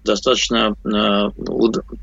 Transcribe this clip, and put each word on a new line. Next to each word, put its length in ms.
достаточно, 800
э, 500
уд-, 480